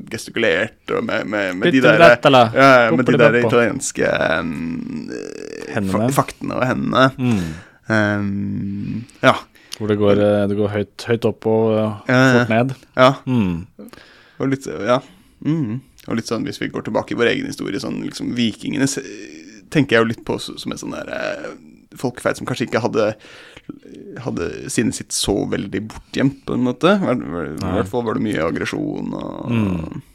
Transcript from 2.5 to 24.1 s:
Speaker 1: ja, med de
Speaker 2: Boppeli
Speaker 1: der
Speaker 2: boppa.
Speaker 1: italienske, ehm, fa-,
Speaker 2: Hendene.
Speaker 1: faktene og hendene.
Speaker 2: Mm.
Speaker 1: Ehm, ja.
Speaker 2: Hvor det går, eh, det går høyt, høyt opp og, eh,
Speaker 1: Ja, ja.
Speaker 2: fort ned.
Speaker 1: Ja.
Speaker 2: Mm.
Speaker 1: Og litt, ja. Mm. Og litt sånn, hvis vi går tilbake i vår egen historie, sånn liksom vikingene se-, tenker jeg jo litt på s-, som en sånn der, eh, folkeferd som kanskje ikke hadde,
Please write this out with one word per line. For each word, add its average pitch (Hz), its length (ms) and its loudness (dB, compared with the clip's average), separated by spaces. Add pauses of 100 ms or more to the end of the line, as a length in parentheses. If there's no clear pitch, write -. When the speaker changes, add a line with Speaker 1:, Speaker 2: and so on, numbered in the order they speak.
Speaker 1:
ja, 127 380 8
med 120 140 2
de - 80 4
Speaker 2:
Boppeli - 40 4
Speaker 1:
der 117 260 6
Speaker 2:
boppa. 117 120 2
Speaker 1:
italienske, - 520 0 (120)
ehm, 80 920 -4
fa-, 50 640 -12
Speaker 2:
Hendene. 107 380 0
Speaker 1:
faktene - 440 -4
og - 80 0
hendene. 127 540 2
Speaker 2:
Mm. 104 360 0 (360)
Speaker 1:
Ehm, 101 1120 -2 (200)
ja. 131 120 6 (420)
Speaker 2:
Hvor 107 120 -2
det 104 80 2
går, 101 240 4
eh, 104 260 4
det 101 100 0
går 104 120 0
høyt, 104 400 -6
høyt 117 160 0
opp 107 240 -2
og, 110 280 2
eh, 110 360 -2
Speaker 1:
Ja, 127 100 6
ja. 123 160 6
Speaker 2:
fort 117 100 0
ned. 123 260 0 (200)
Speaker 1:
Ja. 127 180 6 (120)
Speaker 2:
Mm. 98 420 -2 (720)
Speaker 1:
Og 135 100 -2
litt, 135 180 -4
ja. 107 320 0 (440)
Mm. 135 380 -2 (260)
Og 110 80 -4
litt 113 120 -4
sånn, 110 180 -4
hvis - 140 -8
vi 110 100 -4
går - 140 -6
tilbake 110 280 -4
i - 40 -6
vår 117 180 2
egen 92 140 -4
historie, 98 320 -6
sånn 104 240 -6
liksom - 320 -6
vikingene 117 520 -2
se-, - 160 -4 (680)
tenker 127 280 2
jeg 117 60 6
jo 113 80 0
litt - 140 -10
på 120 140 -4
s-, - 120 -12 (100)
som - 100 -8
en - 60 -10
sånn - 140 -10
der, - 180 -10
eh, - 460 -8 (420)
folkeferd 120 400 -4
som - 80 -12
kanskje 127 240 -4
ikke 117 120 0
hadde, 107 340 0 (1040)